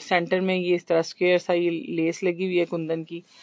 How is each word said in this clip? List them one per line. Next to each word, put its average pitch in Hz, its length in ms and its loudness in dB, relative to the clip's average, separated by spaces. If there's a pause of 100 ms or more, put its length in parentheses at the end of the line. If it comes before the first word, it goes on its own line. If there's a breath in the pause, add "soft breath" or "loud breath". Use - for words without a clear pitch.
center 180 400 0
में 185 160 0
ये 180 180 2
इस 175 120 -4
तरह 165 160 2
square 180 360 2
सा 175 140 -2
ये 175 180 2
लेस 165 520 -4
लगी 175 220 0
हुई 185 120 0
है 175 80 4
कुंदन 165 400 -4
की, 170 200 -14 (180 loud breath)